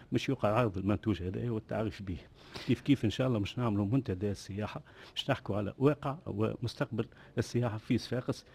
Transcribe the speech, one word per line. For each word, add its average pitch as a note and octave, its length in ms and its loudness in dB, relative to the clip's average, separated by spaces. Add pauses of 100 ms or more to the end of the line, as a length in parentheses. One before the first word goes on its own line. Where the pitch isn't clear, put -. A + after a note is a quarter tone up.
(120)
مش - 160 2
يقع B2+ 200 2
عرض G#2+ 300 2
المنتوج F#2+ 440 0
هذا G#2 280 -4
والتعريف G#2+ 520 -4
به. F#2 160 -4 (480)
كيف C3 140 2
كيف - 240 4
إن G#2+ 60 4
شاء B2+ 180 0
الله A#2+ 100 2
مش G2+ 200 -2
نعملوا G#2+ 280 2
منتدى G#2 440 0
السياحة، G2 520 -6 (340)
مش - 140 -4
نحكوا G#2 260 0
على G2+ 220 -2
واقع C#3 380 2 (100)
ومستقبل A2 800 -2 (340)
السياحة A#2+ 400 0
في A2+ 200 2
صفاقس، - 460 -4 (100)